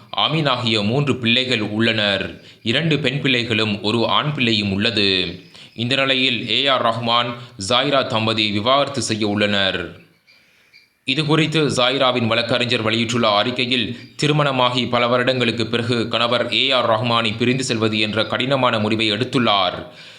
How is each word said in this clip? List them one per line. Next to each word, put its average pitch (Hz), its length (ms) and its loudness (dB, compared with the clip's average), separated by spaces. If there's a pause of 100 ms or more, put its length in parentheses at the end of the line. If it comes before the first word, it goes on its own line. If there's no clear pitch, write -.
(160)
அமீன் 139 320 0
ஆகிய 113 340 0
மூன்று 131 340 0
பிள்ளைகள் 120 440 0
உள்ளனர். 104 800 0 (220)
இரண்டு 147 360 0
பெண் 135 220 -2
பிள்ளைகளும் 110 600 0
ஒரு 107 240 0
ஆண் 117 280 0
பிள்ளையும் 110 380 0
உள்ளது. 98 680 0 (340)
இந்த 120 220 -2
நிலையில் 131 540 0
ஏ 127 160 0
ஆர் 127 160 2
ரஹ்மான், 117 500 0 (360)
சாயிரா 131 380 2
தம்பதி 110 440 0
விவாகரத்து 127 520 0
செய்ய 107 240 -2
உள்ளனர். 98 800 0 (1000)
இது 135 200 0
குறித்து 156 440 2
சாயிராவின் 123 580 2
வழக்கறிஞர் 117 560 0
வெளியிட்டுள்ள 113 460 0
அறிக்கையில், 120 880 -2
திருமணமாகி 131 720 2
பல 120 200 2
வருடங்களுக்கு 120 600 0
பிறகு 117 420 -2
கணவர் 117 440 0
ஏ 123 180 2
ஆர் 120 200 2
ரஹ்மானை 117 460 0
பிரிந்து 123 280 0
செல்வது 110 360 0
என்ற 107 260 0
கடினமான 123 520 0
முடிவை 107 340 0
எடுத்துள்ளார். 104 720 0 (320)